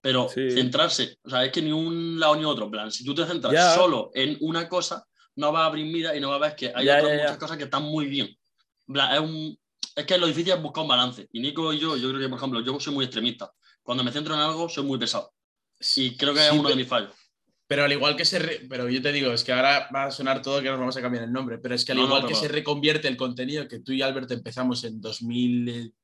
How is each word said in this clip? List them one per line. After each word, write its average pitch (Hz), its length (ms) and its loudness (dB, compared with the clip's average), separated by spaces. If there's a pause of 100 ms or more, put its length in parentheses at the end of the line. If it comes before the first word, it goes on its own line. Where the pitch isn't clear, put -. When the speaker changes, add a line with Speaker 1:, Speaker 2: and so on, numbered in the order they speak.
Speaker 1:
Pero 127 260 2
Speaker 2:
Sí. 131 240 -2
Speaker 1:
centrarse, 127 720 0
o 117 60 -16
sea, 127 160 2
es 135 80 -4
que 170 80 0
ni 156 100 0
un 165 480 -2
lado 151 160 6
ni 156 80 -2
otro. 120 220 0
En 104 60 -10
plan, 107 200 -6
si 123 140 -10
tú 143 100 -4
te 160 100 0
centras 156 280 0
Speaker 2:
Ya. 170 220 6
Speaker 1:
solo 170 380 4
en 135 280 0
una 165 260 -2
cosa, - 380 -4 (320)
no 147 160 2
vas 160 100 4
a - 40 6
abrir 151 180 -2
mira 160 320 -2
y - 20 -4
no 143 100 -2
vas 143 80 0
a 151 100 2
ver 147 80 -4
que 123 200 -6
hay 131 100 0
Speaker 2:
Ya, 143 120 8
Speaker 1:
otras 151 140 4
Speaker 2:
ya, 147 60 2
ya. 147 60 0
Speaker 1:
muchas 147 140 0
cosas 147 200 -8
que 147 80 -6
están 139 180 -2
muy 151 240 -2
bien. 139 200 -2 (600)
En 135 60 -12
plan, 139 200 2
es 147 60 4
un... 156 380 -6 (380)
es 147 100 -6
que 185 120 2
lo 175 80 2
difícil 165 280 2
es 160 80 0
buscar 151 220 -4
un 156 60 -4
balance. 123 440 2
Y 117 80 -6
Nico 151 320 -2
y 147 60 -2
yo, 156 180 -2
yo 127 120 -2
creo 135 120 -4
que, 131 80 -2
por 127 80 -6
ejemplo, 127 240 -2
yo 131 180 -4
soy 147 140 -6
muy 135 120 0
extremista. 120 460 -6 (320)
Cuando 123 200 -2
me 120 80 -2
centro 151 220 -4
en 151 60 0
algo, 160 300 0
soy 139 160 -4
muy 139 120 -2
pesado. 113 360 -4 (640)
Y 127 180 0
creo 143 180 0
que 147 60 2
es 151 120 8
Speaker 3:
Sí, 151 60 6
Speaker 1:
uno 147 120 4
de 131 60 4
Speaker 3:
pe-, 131 60 0
Speaker 1:
mis 127 60 -4
fallos. 113 240 0 (560)
Speaker 3:
pero 143 160 2
al 143 80 4
igual 143 240 2
que 170 100 -2
se 185 140 2
re-, 156 300 -4
pero 123 200 -4
yo 131 120 2
te 143 100 0
digo, 139 200 2
es 113 120 0
que 131 100 0
ahora 135 420 4
va 135 100 0
a 135 60 -4
sonar 131 300 0
todo 139 200 0
que 135 80 -2
nos 135 100 -2
vamos 127 180 -2
a 127 40 -6
cambiar 120 220 -2
el 117 80 -4
nombre, 123 280 -4
pero 123 140 -4
es 117 120 0
que 131 80 -2
al 127 60 2
Speaker 1:
No, 127 40 6
no, 135 60 4
Speaker 3:
igual 139 140 4
que 120 120 -4
Speaker 1:
pero 110 60 2
Speaker 3:
se 151 80 -2
reconvierte 147 580 0
el 127 100 0
contenido 131 500 -4
que - 120 -14
tú - 140 -10
y 131 80 0
Albert 135 300 -2
empezamos 120 520 -2
en 110 160 -10
dos 107 240 -10
mil 120 680 0 (100)